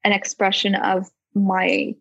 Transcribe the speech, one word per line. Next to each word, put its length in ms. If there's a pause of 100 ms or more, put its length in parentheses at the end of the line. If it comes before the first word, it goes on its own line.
an 100
expression 640
of 340 (240)
my 680